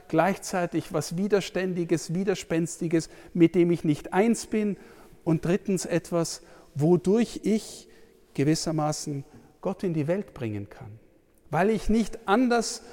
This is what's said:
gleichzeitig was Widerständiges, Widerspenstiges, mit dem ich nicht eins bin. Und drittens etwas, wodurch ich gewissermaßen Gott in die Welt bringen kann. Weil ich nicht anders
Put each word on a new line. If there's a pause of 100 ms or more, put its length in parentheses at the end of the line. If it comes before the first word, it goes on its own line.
gleichzeitig
was
Widerständiges,
Widerspenstiges, (260)
mit
dem
ich
nicht
eins
bin. (460)
Und
drittens
etwas, (320)
wodurch
ich (460)
gewissermaßen (380)
Gott
in
die
Welt
bringen
kann. (520)
Weil
ich
nicht
anders (120)